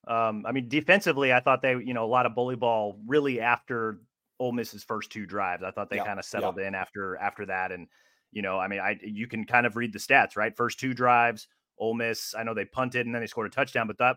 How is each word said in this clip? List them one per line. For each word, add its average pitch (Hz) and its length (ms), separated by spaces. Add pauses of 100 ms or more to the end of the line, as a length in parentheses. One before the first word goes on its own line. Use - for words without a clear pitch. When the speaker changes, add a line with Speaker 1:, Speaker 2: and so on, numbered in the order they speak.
Speaker 1:
Um, 113 400
I 117 60
mean, 127 160
defensively, 147 640
I 127 80
thought 131 200
they, 131 140
you 123 180
know, 113 120
a - 20
lot 123 180
of 120 80
bully 123 220
ball 110 500
really 135 360
after 117 580 (400)
Ole 123 140
Miss's 110 320
first 107 260
two 104 140
drives. 92 380
I 92 80
thought 101 180
they 101 80
Speaker 2:
Yeah, 104 80
Speaker 1:
kinda 98 180
settled 95 340
Speaker 2:
yeah. 98 120
Speaker 1:
in 98 60
after, 95 420
after 101 300
that. 92 260
And, 87 140 (440)
you 107 100
know, 95 160
I 95 120
mean, 98 100
I, 98 240
you 107 240
can 110 180
kind 120 200
of 110 100
read 117 160
the 101 80
stats, 127 380
right? 110 180
First 120 240
two 131 140
drives, 120 560 (300)
Ole 113 140
Miss, 117 420
I 110 60
know 113 140
they 101 100
punted 123 400
and 117 80
then 117 80
they 110 60
scored 110 180
a 98 60
touchdown, 127 340
but 107 140
that, 123 180